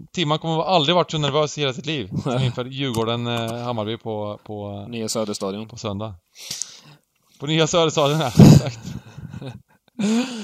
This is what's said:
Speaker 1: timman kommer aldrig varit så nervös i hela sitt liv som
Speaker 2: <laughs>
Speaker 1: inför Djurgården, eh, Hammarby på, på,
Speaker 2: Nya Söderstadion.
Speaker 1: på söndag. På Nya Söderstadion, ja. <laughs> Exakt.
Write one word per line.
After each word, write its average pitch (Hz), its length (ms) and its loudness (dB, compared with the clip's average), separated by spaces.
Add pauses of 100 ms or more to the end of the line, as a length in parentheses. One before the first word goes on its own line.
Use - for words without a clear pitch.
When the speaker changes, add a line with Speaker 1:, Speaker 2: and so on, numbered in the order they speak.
(140)
Speaker 1:
timman 156 260 0
kommer 165 240 -2
aldrig 175 320 2
varit 170 160 0
så 160 60 -4
nervös 147 400 0
i 151 40 -4
hela 135 120 -2
sitt 135 120 -14
liv 131 240 -4 (140)
som 127 160 -2
Speaker 2:
<laughs> 131 40 0
Speaker 1:
inför 123 220 -2
Djurgården, 120 600 -4
eh, 117 360 -4
Hammarby 113 340 -4
på, 104 480 -8
på, 101 440 -10
Speaker 2:
Nya 113 200 -6
Söderstadion. 104 580 -6
Speaker 1:
på 117 100 -18
söndag. 104 360 -8 (1300)
På 139 60 -10
Nya 156 220 2
Söderstadion, 156 520 2
ja. 143 80 0
<laughs> 110 120 4
Exakt. 143 400 10 (1600)